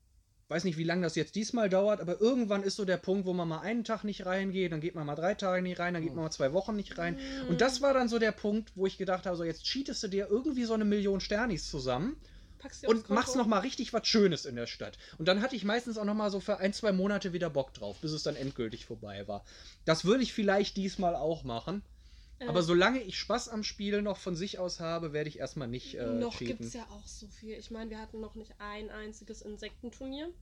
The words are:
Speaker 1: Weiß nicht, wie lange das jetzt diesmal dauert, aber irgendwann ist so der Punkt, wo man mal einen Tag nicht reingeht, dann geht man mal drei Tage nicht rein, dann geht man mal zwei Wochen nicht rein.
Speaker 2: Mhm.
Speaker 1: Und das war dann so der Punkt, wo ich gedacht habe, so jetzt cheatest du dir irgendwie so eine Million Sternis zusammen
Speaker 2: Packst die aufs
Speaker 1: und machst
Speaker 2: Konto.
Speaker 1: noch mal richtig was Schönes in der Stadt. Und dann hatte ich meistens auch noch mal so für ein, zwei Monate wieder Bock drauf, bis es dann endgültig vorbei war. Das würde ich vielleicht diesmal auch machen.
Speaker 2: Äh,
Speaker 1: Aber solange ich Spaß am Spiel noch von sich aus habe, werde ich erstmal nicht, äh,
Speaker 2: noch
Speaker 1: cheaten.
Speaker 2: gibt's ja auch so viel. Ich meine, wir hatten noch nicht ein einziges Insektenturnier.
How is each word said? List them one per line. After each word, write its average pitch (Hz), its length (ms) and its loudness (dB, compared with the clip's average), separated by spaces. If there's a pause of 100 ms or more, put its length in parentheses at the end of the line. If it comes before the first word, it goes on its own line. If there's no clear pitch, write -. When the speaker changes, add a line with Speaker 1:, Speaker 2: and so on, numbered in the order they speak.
(480)
Speaker 1:
Weiß 160 160 -2
nicht, 175 120 0
wie 165 80 0
lange 170 180 2
das 165 140 0
jetzt 156 200 -2
diesmal 214 340 2
dauert, 196 300 6
aber 175 200 -4
irgendwann 214 420 4
ist 196 140 -2
so 208 80 -2
der 180 140 2
Punkt, 190 280 0
wo 185 60 2
man 175 160 0
mal 160 120 -2
einen 220 220 0
Tag 214 220 -4
nicht 202 220 -4
reingeht, 190 460 0
dann 156 80 -2
geht 165 140 -2
man 156 120 -4
mal 143 80 -2
drei 170 200 2
Tage 185 280 0
nicht 180 160 -2
rein, 175 160 -2
dann 165 80 -2
geht 156 120 -4
man 160 100 -2
mal 160 60 -4
zwei 139 220 0
Wochen 202 240 0
nicht - 220 -6
rein. 170 180 -2 (280)
Speaker 2:
Mhm. 254 40 -2
Speaker 1:
Und 170 140 4
das 254 180 4
war 277 140 6
dann 254 160 4
so 233 80 2
der 220 140 4
Punkt, 214 440 -2
wo 190 100 2
ich 190 120 -4
gedacht 185 260 0
habe, 180 120 -2
so 170 80 -2
jetzt 160 200 -4
cheatest 269 380 -4
du 214 60 -2
dir 196 200 0
irgendwie 254 360 2
so 226 100 2
eine 214 100 2
Million 202 360 4
Sternis 208 500 0
zusammen 143 500 -2 (380)
Speaker 2:
Packst - 240 -16
die 277 60 -6
aufs 226 60 8
Speaker 1:
und 220 140 0
machst 226 200 8
Speaker 2:
Konto. 302 120 2
Speaker 1:
noch 233 60 4
mal 214 140 6
richtig 254 340 -2
was 220 120 0
Schönes 190 380 6
in 131 100 -8
der 120 120 -4
Stadt. - 320 -8 (180)
Und 160 120 0
dann 196 120 6
hatte 254 160 0
ich 190 80 -4
meistens 226 320 0
auch 214 80 -2
noch 202 100 2
mal 208 160 2
so 196 100 -2
für 196 180 0
ein, 196 160 0
zwei 214 180 2
Monate 190 400 2
wieder 170 160 -2
Bock 143 240 -2
drauf, 101 300 -8
bis 156 100 -2
es 151 100 -4
dann 151 140 -2
endgültig 123 480 -4
vorbei 101 420 -10
war. 101 180 -8 (420)
Das 160 180 4
würde 240 180 4
ich 226 120 -2
vielleicht 202 420 2
diesmal 190 400 0
auch 151 280 -2
machen. 135 380 -4 (580)
Speaker 2:
Äh, 254 80 -8
Speaker 1:
Aber 180 160 4
solange 185 360 6
ich 185 160 -8
Spaß 240 340 -2
am 214 120 -4
Spiel 208 400 -2
noch 202 140 -2
von 185 180 -4
sich 180 240 -6
aus 180 220 -4
habe, 165 320 -4
werde 151 160 -2
ich 147 100 -10
erstmal 131 300 -6
nicht, 123 260 -8
äh, - 120 -4
Speaker 2:
noch 240 300 0
Speaker 1:
cheaten. 123 220 -4
Speaker 2:
gibt's 233 160 -8
ja 233 160 -10
auch 208 160 -16
so - 220 -16
viel. 220 280 -14
Ich - 140 -14
meine, 226 200 -8
wir 220 100 -10
hatten 220 200 -12
noch 214 140 -12
nicht 220 240 -16
ein 208 320 -10
einziges 214 520 -12
Insektenturnier. 247 880 -10 (120)